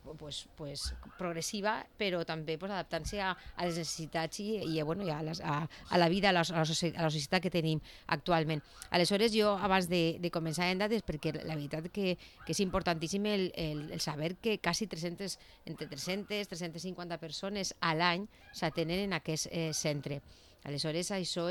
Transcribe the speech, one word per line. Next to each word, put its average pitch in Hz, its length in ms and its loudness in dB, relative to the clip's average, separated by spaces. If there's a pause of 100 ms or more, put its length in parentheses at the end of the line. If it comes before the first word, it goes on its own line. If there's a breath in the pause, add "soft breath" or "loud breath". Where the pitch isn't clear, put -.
(200)
pues, 147 240 -10 (120)
pues, 143 380 -6 (240)
progressiva, 185 720 -2 (100)
però 180 260 0
també, 160 360 -4
pues, 196 120 -6
adaptant-se 170 480 -4
a, 190 120 0 (240 loud breath)
a 175 100 -2
les 170 100 0
necessitats 160 640 -4
i, 208 220 -2
i, 160 220 0
bueno, 170 200 -2
i 185 60 -2
a 151 140 -2
les, 160 180 -4
a, 156 260 0 (220 loud breath)
a 180 80 6
la 170 120 8
vida, 190 200 4
a - 20 8
la, 180 140 6
a 165 160 0
la 160 80 4
soci-, 165 260 0
a - 60 -2
la 165 80 4
societat 156 320 2
que 180 80 2
tenim 160 320 2 (240 loud breath)
actualment. 160 560 2 (300 loud breath)
Aleshores, 202 420 6
jo, 208 240 6
abans 190 320 4
de, 165 320 4
de 175 100 0
començar 165 380 0
en 185 80 2
dades, 214 260 2
perquè 156 380 -2
la 160 160 -4
veritat 156 320 -4
que, 185 300 0 (260 loud breath)
que 170 80 -2
és - 80 0
importantíssim 180 640 0
el, 196 300 2
el, 151 420 -4
el - 20 -4
saber 156 380 0
que 214 220 -2
quasi - 260 0
tres-centes, 175 540 -6 (260 loud breath)
entre 156 220 -8
tres-centes, 196 600 -4
tres-centes 170 380 -8
cinquanta 175 320 -6
persones 190 640 -4
a 165 140 4
l'any 175 320 4 (260 loud breath)
s'atenen 165 460 0 (100)
en 190 80 -2
aquest, 156 340 -2
eh, 160 220 -2
centre. 143 480 -2 (460 loud breath)
Aleshores, 156 480 -2
això 175 360 -2